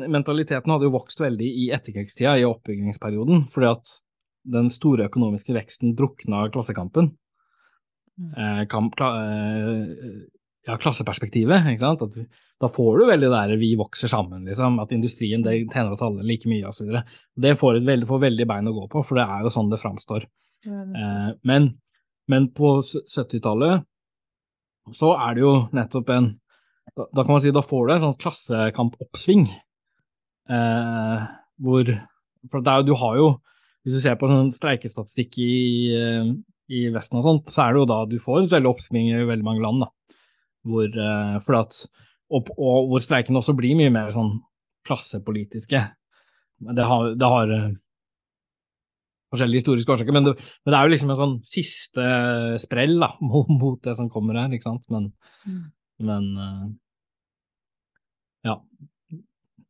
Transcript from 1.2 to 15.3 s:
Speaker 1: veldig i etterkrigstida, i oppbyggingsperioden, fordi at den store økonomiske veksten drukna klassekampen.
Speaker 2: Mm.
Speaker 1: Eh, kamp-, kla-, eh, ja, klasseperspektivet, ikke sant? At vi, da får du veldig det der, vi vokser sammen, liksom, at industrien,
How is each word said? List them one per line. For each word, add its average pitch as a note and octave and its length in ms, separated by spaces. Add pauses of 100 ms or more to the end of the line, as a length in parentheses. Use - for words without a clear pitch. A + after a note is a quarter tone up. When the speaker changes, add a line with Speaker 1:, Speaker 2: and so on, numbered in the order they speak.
Speaker 1:
veldig A#2+ 260
i B2 240
etterkrigstida, A#2+ 680
i B2 60
oppbyggingsperioden, A2 1080
fordi B2+ 180
at - 300 (480)
den A#2+ 220
store A#2+ 380
økonomiske G#2+ 440
veksten A#2 440
drukna G#2+ 540
klassekampen. A2+ 680 (1000)
Speaker 2:
Mm. E3+ 200
Speaker 1:
Eh, G#2 280
kamp-, A2 280
kla-, B2+ 260
eh, G#2+ 1080 (400)
ja, A2+ 120
klasseperspektivet, A#2+ 880
ikke A#2+ 140
sant? D3+ 220
At G#2+ 120
vi, A#2 100 (360)
da C3 80
får A#2+ 320
du A#3 60
veldig D#3 220
det G#2+ 220
der, G#2+ 80
vi A2+ 180
vokser A2 320
sammen, F#2 380
liksom, A#2+ 340
at G#2+ 120
industrien, A#2 500